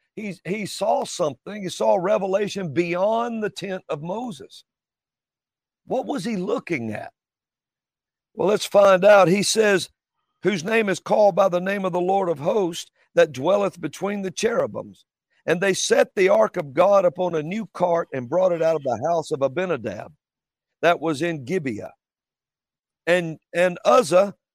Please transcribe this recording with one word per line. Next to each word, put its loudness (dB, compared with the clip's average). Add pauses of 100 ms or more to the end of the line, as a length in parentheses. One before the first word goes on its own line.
(160)
He's, -10
he -6
saw -2
something. -8
He -6
saw 0
a 0
revelation -2
beyond -2
the -4
tent -10
of -6
Moses. -12 (1200)
What -4
was -6
he -4
looking -4
at? -12 (1200)
Well, -2
let's 0
find 4
out. 8
He 2
says, 0 (540)
"Whose 0
name 0
is -2
called 2
by 4
the 0
name -4
of -2
the -2
Lord 0
of -4
hosts, -4 (240)
that 4
dwelleth -2
between -6
the -8
cherubims. -4 (420)
And 0
they 2
set 2
the 4
ark 4
of -6
God 4
upon 0
a -2
new -8
cart -2
and -6
brought 2
it -2
out 2
of -6
the -2
house -2
of -2
Abinadab -4 (680)
that 2
was -2
in -4
Gibeah. -6 (1120)
And, -2 (120)
and 0
Uzzah 4 (180)